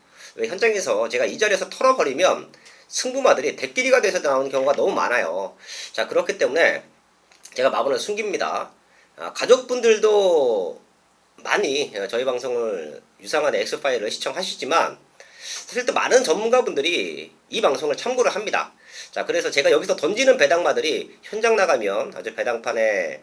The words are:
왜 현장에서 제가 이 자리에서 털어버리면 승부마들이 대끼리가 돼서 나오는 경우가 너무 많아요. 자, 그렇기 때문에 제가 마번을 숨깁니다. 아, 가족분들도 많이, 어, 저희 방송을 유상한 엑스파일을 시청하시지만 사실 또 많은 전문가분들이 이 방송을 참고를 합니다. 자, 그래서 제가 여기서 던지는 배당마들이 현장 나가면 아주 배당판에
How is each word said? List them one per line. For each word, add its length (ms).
왜 120
현장에서 640
제가 160
이 120
자리에서 320
털어버리면 840
승부마들이 680
대끼리가 460
돼서 180
나오는 300
경우가 240
너무 200
많아요. 640
자, 160
그렇기 300
때문에 460
제가 160
마번을 300
숨깁니다. 720
아, 180
가족분들도 1500
많이, 520
어, 120
저희 180
방송을 760
유상한 320
엑스파일을 560
시청하시지만 880
사실 180
또 80
많은 300
전문가분들이 1080
이 120
방송을 340
참고를 380
합니다. 400
자, 140
그래서 260
제가 200
여기서 240
던지는 420
배당마들이 840
현장 340
나가면 600
아주 180
배당판에 880